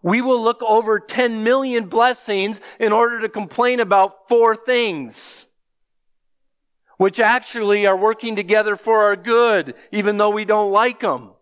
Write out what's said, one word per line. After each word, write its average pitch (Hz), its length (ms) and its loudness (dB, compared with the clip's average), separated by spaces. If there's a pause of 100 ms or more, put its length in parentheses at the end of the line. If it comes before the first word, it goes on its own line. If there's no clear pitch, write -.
We 202 200 0
will 247 200 0
look 226 200 -2
over 214 380 0
ten 226 440 -4
million 240 460 0
blessings 220 720 -2 (180)
in 214 140 0
order 233 280 0
to 220 80 -6
complain 240 500 -4
about 196 500 0
four 226 260 4
things, 214 920 -6 (1500)
which 190 220 0
actually 214 680 2
are 190 100 4
working 220 380 -2
together 208 400 0
for 220 280 2
our 202 120 2
good, 208 580 0 (180)
even 208 260 -2
though 208 120 2
we 208 160 -4
don't 208 260 0
like 240 320 0
'em. 123 280 -6 (100)